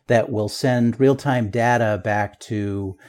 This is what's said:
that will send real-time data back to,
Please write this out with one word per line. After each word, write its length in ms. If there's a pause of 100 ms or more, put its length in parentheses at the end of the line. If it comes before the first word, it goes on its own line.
that 260
will 160
send 520
real-time 500
data 520
back 380
to, 560 (140)